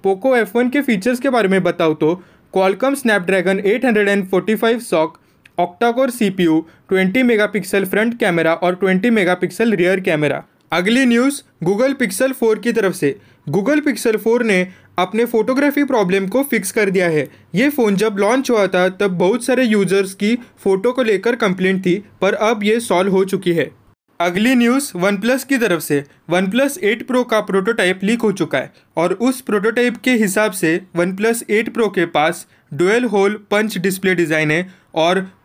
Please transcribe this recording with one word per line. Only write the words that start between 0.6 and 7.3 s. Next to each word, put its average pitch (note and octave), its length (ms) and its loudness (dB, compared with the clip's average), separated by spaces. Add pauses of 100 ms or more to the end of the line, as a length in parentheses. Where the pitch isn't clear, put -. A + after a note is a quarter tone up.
के C#4+ 140 0
features A#3+ 380 0
के C#4 100 0
बारे A3+ 180 2
में F#3+ 140 2
बताऊँ E3+ 320 0
तो D#3 180 0 (420)
Qualcomm G3 420 2
Snapdragon F#3+ 680 0
eight G#3+ 220 0
hundred G#3 260 2
and G3+ 180 2
forty-five G#3+ 540 0
SoC, D#3+ 260 0 (500)
octa-core A#3 520 0
सीपीयू, F#3 500 2 (280)
twenty F#3+ 340 2
megapixel G#3 640 0